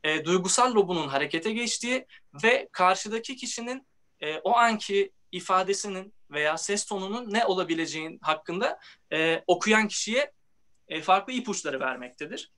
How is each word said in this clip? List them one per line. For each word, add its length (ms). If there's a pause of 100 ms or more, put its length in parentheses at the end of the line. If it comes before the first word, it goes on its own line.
e, 220
duygusal 480
lobunun 340
harekete 440
geçtiği 540 (380)
ve 280
karşıdaki 640
kişinin, 520 (340)
e, 160
o 180
anki 560 (200)
ifadesinin 840 (180)
veya 260
ses 280
tonunun 480
ne 120
olabileceğin 760
hakkında, 580 (340)
e, 340
okuyan 400
kişiye, 440 (560)
e, 140
farklı 320
ipuçları 460
vermektedir. 800